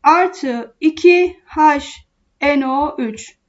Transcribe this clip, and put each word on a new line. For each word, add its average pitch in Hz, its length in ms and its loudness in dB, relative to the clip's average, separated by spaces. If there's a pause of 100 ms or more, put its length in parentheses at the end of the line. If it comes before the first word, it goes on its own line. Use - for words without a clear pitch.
artı 294 760 0
iki 349 640 2
H 302 340 2 (600)
N 277 260 0
O 285 320 -2
üç. 220 380 -10 (120)